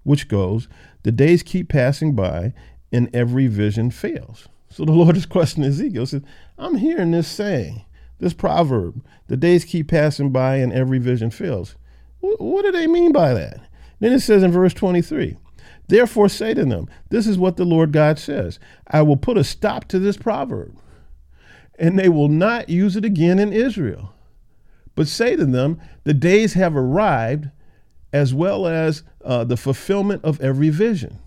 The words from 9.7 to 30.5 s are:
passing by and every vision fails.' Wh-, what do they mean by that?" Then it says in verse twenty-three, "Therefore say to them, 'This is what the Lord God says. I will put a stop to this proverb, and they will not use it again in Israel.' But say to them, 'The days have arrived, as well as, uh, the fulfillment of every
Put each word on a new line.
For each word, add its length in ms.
passing 420
by 240
and 180
every 240
vision 320
fails.' 460
Wh-, 200
what 240
do 60
they 160
mean 240
by 240
that?" 260
Then 140
it 80
says 200
in 100
verse 220
twenty-three, 640
"Therefore 420
say 240
to 120
them, 220
'This 180
is 100
what 200
the 80
Lord 260
God 280
says. 400
I 140
will 160
put 200
a 60
stop 460
to 100
this 180
proverb, 580
and 200
they 120
will 200
not 400
use 260
it 100
again 340
in 140
Israel.' 600
But 120
say 280
to 100
them, 320
'The 100
days 400
have 220
arrived, 760
as 200
well 320
as, 380
uh, 200
the 140
fulfillment 680
of 180
every 280